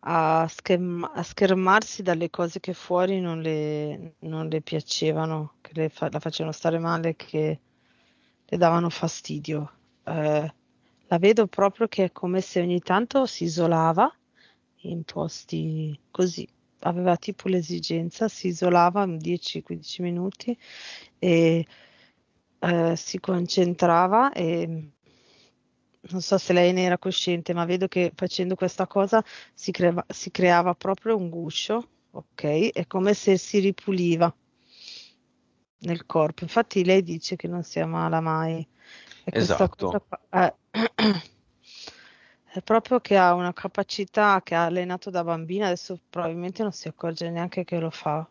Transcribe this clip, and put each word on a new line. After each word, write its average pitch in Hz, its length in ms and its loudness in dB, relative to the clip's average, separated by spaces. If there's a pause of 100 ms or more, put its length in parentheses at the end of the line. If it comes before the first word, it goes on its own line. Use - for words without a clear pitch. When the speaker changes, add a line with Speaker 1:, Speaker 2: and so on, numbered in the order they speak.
Speaker 1:
a 160 400 2
schem-, 175 640 -2
a - 80 -6
schermarsi 190 800 2
dalle 170 280 -2
cose 170 300 -6
che 185 120 -8
fuori 185 480 0
non 165 200 -4
le, 151 800 -4
non 160 280 -8
le 156 140 -2
piacevano, 156 1000 -4
che - 140 -20
le 160 140 -2
fa-, 156 220 -6
la 156 100 -6
facevano 160 340 -6
stare 170 240 0
male, 165 380 -2
che 156 440 -4 (840)
le - 120 -6
davano 170 340 4
fastidio. 151 800 -6 (340)
Eh, 151 480 0 (560)
la 170 100 4
vedo 208 280 6
proprio 202 420 0
che - 160 0
è 175 80 -2
come 185 280 -2
se 185 200 -2
ogni 175 200 0
tanto 214 460 0
si - 180 -6
isolava 165 680 2 (680)
in 165 220 -8
posti 156 920 -6 (120)
così, 185 380 -2 (320)
aveva 175 360 0
tipo - 320 -8
l'esigenza, 170 800 -2
si - 200 -6
isolava 180 580 4
dieci, 165 560 -6
quindici 170 400 -10
minuti 180 540 -4 (600)
e, 165 480 4 (960)
eh, 170 360 2
si - 240 -10
concentrava 180 1120 2
e 165 580 -4 (1200)
non 180 100 -4
so 190 180 2
se - 140 0
lei 180 200 6
ne 185 120 2
era 180 140 2
cosciente, 180 560 -2
ma 170 100 0
vedo 180 240 -2
che 175 260 0
facendo 185 400 -2
questa 185 320 -2
cosa 202 380 2 (300)
si - 180 -8
creava, 175 360 2
si - 220 -12
creava 180 440 4
proprio 214 420 -2
un 180 120 -4
guscio, 170 600 -6 (240)
ok? 151 600 0
È 170 140 -4
come 196 280 2
se 196 240 4
si - 200 0
ripuliva 180 760 2 (1500)
nel 170 260 -6
corpo. 156 380 0
Infatti 196 400 0
lei 185 180 6
dice 165 340 -6
che 170 120 -8
non 175 140 -6
si - 180 -6
ammala 165 400 0
mai. 160 460 -2 (580)
E - 80 -8
questa 95 300 2
Speaker 2:
Esatto. 185 60 2
Speaker 1:
cosa 101 320 -2
qua, - 200 -14 (100)
eh, 185 240 2 (160)
<clears throat> 214 640 0 (1120)
è - 180 -10
proprio 226 380 2
che - 160 2
ha 180 180 8
una 180 180 0
capacità 196 880 0
che - 120 -6
ha 170 100 4
allenato 180 460 -4
da 180 140 -2
bambina, 170 420 -4
adesso 180 320 -4 (100)
probabilmente 175 540 -6
non 202 100 -4
si - 160 -12
accorge 170 420 -8
neanche 175 340 -6
che 175 140 -4
lo 160 120 -4
fa 160 400 -6